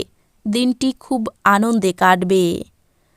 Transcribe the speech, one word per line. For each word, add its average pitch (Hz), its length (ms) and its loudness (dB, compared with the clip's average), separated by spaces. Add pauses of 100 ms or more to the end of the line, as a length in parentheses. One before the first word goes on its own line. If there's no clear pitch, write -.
(440)
দিনটি 247 440 -2 (100)
খুব 254 240 -4 (240)
আনন্দে 202 460 2
কাটবে। 185 520 2 (720)